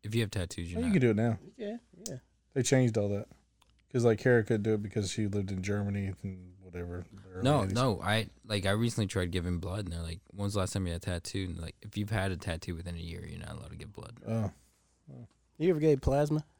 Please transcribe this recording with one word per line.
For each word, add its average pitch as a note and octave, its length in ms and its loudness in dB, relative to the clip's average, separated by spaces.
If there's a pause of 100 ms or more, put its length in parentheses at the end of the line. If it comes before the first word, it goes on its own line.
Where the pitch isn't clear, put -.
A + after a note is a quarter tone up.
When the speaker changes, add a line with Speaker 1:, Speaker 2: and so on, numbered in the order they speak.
Speaker 1:
If G#2+ 120 -6
you A#2 80 4
have G2 80 -2
tattoos, F2 420 -4
you're F2 80 -4
Speaker 2:
Oh, - 20 -2
you B3+ 60 0
Speaker 1:
not. G#3+ 60 4
Speaker 2:
can D#3 60 8
do B2 100 6
it G#2 60 4
now. A2+ 220 2 (180)
Speaker 3:
Yeah, A3 200 -6 (320)
yeah. C#3+ 80 -6 (380)
Speaker 2:
They C3+ 100 2
changed B2 340 6
all G2+ 120 2
that. G2+ 160 -2 (640)
'Cause, A#2+ 140 2
like, A2+ 140 6
Kara A#2+ 260 6
could G#2+ 180 2
do G#2+ 120 4
it G#2 80 0
because G2+ 280 -2
she G#2+ 180 -2
lived G2 220 -2
in F#2 120 -2
Germany G2+ 500 0 (100)
and F#2 380 -10
whatever. F2 500 -8
The - 200 -20
early F#2 120 -6
Speaker 1:
No, B2+ 200 4
Speaker 2:
eighties. F#2+ 120 0
Speaker 1:
no. A#2+ 280 2
I, G#2+ 260 0 (180)
like, G2+ 200 -2
I G2 60 4
recently A2+ 340 2
tried F2+ 240 0
giving F2 300 0
blood, F#2 260 -4
and E2+ 80 -6
they're E2+ 80 -6
like, E2 240 -8
"When's G2+ 260 -4
the G#2 60 0
last F#2 160 0
time F#2+ 120 0
you E2+ 60 -2
had E2 80 -4
a - 60 -16
tattoo?" F#2+ 420 -4
And, E2+ 100 -8
like, E2 220 -8
if - 160 -12
you've G#2 140 -2
had G2 200 0
a F2+ 60 -2
tattoo E2+ 380 -6
within E2+ 220 -8
a E2 40 -8
year, E2 260 -8
you're D#2+ 140 -10
not D2+ 120 -10
allowed - 180 -12
to D#2+ 60 -14
give - 180 -16
blood. - 180 -14 (160)
Speaker 2:
Oh. A2 240 0 (1040)
Speaker 3:
You E3 140 2
ever D#3 100 2
gave D3+ 220 6
plasma? D3 420 2 (140)